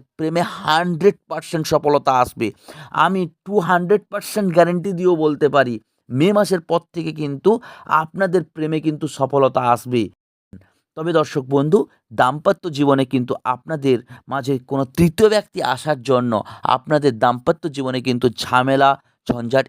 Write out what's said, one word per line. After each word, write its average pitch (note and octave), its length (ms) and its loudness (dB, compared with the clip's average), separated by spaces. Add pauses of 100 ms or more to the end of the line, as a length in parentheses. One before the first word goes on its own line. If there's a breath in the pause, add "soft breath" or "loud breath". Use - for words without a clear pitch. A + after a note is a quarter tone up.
(160)
প্রেমে D#3+ 280 -2 (140)
হান্ড্রেড F3 600 0 (100)
পার্সেন্ট D#3+ 400 -6
সফলতা D3 440 2 (120)
আসবে। A#2 240 -4 (580 loud breath)
আমি F#3+ 160 0 (220)
টু G3 160 -10
হান্ড্রেড F3+ 500 0
পার্সেন্ট G3+ 440 -4
গ্যারান্টি F3 400 2
দিয়েও F3+ 220 2
বলতে D3+ 340 0
পারি, C3 260 2 (340)
মে C3 240 2
মাসের F#3+ 280 0
পর E3+ 200 -2 (120)
থেকে D#3+ 180 -6
কিন্তু D3+ 400 -2 (500 loud breath)
আপনাদের F3+ 400 -2 (120)
প্রেমে D#3 260 -4
কিন্তু D#3 280 -4
সফলতা C3 540 0 (120)
আসবে। A#2+ 280 -2 (960)
তবে D#3+ 160 -6
দর্শক D3+ 300 0 (120)
বন্ধু, D3+ 240 4 (320 soft breath)
দাম্পত্য C3+ 520 0 (140)
জীবনে C#3 280 4
কিন্তু B2+ 280 -2 (120)
আপনাদের C3+ 520 -2 (300 loud breath)
মাঝে C3+ 260 -4 (180)
কোনো C#3 120 -2 (120)
তৃতীয় F3 340 4
ব্যক্তি G#3 340 -2
আসার C3 380 -2
জন্য B2 300 0 (320 loud breath)
আপনাদের C#3+ 560 2
দাম্পত্য B2 500 0
জীবনে C3 320 -4
কিন্তু B2 260 0 (140)
ঝামেলা, C3+ 480 2 (380)
ঝঞ্ঝাট B2 420 0